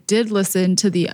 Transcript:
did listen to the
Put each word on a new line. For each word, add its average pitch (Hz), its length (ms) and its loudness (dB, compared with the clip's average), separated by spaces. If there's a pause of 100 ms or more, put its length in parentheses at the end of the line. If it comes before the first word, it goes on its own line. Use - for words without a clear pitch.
did 220 240 0
listen 185 460 0
to 208 120 0
the 175 240 0